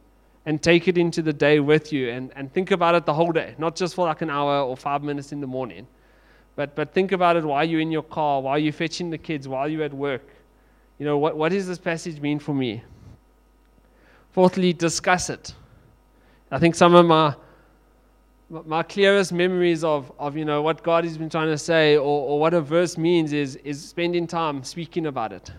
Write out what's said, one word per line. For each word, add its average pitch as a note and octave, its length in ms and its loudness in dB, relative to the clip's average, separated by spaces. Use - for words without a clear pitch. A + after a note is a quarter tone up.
and D#3 140 -2
take E3+ 280 4
it F3 100 0
into E3+ 240 0
the D#3 100 0
day D3 280 4
with D#3 320 2
you. C3 160 -2
And, B2+ 260 -8
and C#3 180 -10
think F#3 180 -4
about F3 240 2
it E3+ 100 2
the D3+ 100 0
whole E3+ 160 2
day, D#3 280 -4
not D#3+ 180 -4
just F3+ 180 -4
for, F3+ 120 0
like, D#3 160 -4
an D#3+ 80 -4
hour C#3+ 320 0
or B2+ 140 -4
five D3 260 -4
minutes C#3+ 300 -8
in C#3+ 80 -10
the C#3 60 -8
morning. B2+ 400 -10
But, C#3+ 180 -6
but D3+ 200 -6
think F#3+ 180 0
about F3 240 2
it D#3+ 80 0
while D3 200 0
you're E3 160 0
in D#3+ 120 -2
your D#3 100 -2
car, D3 380 -2
while C3+ 180 -2
you're D3+ 140 0
fetching E3+ 380 -6
the D#3 80 -8
kids, D3 280 -8
while C3+ 220 -4
you're D#3 160 -4
at D3 80 -6
work. C#3 340 -6
You C#3+ 60 -8
know, D3 140 0
what, D#3 180 0
what D#3 160 0
does G3 140 -2
this F3+ 120 -8
passage E3 420 -6
mean D3 180 -2
for D3 160 -4
me? A#2+ 280 -4
Fourthly, F3+ 420 4
discuss E3+ 560 0
it. - 260 -12
I C3+ 80 -4
think E3 160 4
some F3 200 6
of F3 120 10
my, D#3 280 4
my D#3+ 320 -4
clearest G3 500 2
memories F3 520 2
of, D3 340 -2
of, C#3+ 180 -6
you D#3 80 -4
know, D3 160 0
what D#3 220 -2
God E3+ 220 2
has E3 120 -6
been D#3 140 -8
trying D#3+ 180 -2
to D#3 80 0
say D3+ 400 4
or, D3 60 2
or D3 360 0
what D#3+ 140 2
a F3 80 2
verse E3 380 0
means E3 340 2
is, C#3+ 240 -4
is C#3+ 260 -10
spending F3 440 -4
time D#3 360 -4
speaking D#3+ 440 -8
about A#2+ 260 -6
it, - 260 -16